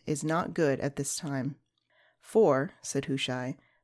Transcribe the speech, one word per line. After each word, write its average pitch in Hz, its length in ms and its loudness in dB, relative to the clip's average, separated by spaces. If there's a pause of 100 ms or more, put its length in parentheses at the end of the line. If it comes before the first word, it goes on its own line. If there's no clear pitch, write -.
is 151 180 -4
not 160 300 -2
good 139 260 2
at 143 160 -4
this - 200 -4
time. 139 420 -4 (640)
For," 156 600 4
said - 240 -4
Hushai, 131 520 -4 (260)